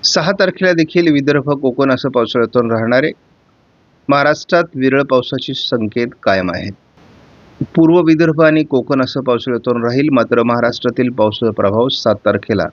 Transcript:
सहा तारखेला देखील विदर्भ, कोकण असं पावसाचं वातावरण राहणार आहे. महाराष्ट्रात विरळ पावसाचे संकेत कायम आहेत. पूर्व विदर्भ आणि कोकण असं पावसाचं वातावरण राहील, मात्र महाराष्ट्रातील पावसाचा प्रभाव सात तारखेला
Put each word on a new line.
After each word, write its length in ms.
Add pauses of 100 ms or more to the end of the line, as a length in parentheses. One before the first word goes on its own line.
सहा 280
तारखेला 400
देखील 400
विदर्भ, 380
कोकण 400
असं 180
पावसाचं 320
वातावरण 300
राहणार 320
आहे. 100 (960)
महाराष्ट्रात 560 (100)
विरळ 280
पावसाचे 520
संकेत 520 (160)
कायम 320
आहेत. 180 (1000)
पूर्व 280
विदर्भ 400
आणि 220
कोकण 380
असं 180
पावसाचं 320
वातावरण 320
राहील, 280
मात्र 300
महाराष्ट्रातील 680
पावसाचा 400
प्रभाव 380
सात 260
तारखेला 580